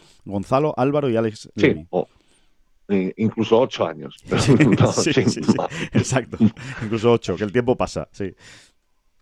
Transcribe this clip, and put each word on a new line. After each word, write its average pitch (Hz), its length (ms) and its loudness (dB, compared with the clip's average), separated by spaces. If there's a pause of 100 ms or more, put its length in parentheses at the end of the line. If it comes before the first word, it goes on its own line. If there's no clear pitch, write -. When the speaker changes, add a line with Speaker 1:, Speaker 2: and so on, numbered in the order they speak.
(240)
Speaker 1:
Gonzalo, 131 520 -2
Álvaro 139 340 0
y 110 60 0
Alex 110 380 -4
Speaker 2:
Sí, 104 140 2
Speaker 1:
Levy. 80 220 -2
Speaker 2:
o, - 180 -4 (800)
eh, 95 300 -2
incluso 110 420 2
ocho 123 260 -2
años. 76 360 -12
Speaker 1:
<laughs> - 160 -2
Sí, 127 160 4
Speaker 2:
<laughs> 120 260 4
No, 101 120 4
Speaker 1:
sí, 120 200 0
Speaker 2:
sí, 127 140 2
Speaker 1:
sí, - 180 -2
sí. - 120 2
Speaker 2:
no. 87 120 -4 (240)
Speaker 1:
Exacto. - 460 -2 (440)
Incluso 113 300 2
ocho, 104 240 0
que 98 80 -4
el 101 80 -6
tiempo 120 240 2
pasa, 87 340 -6
sí. 98 240 -10 (880)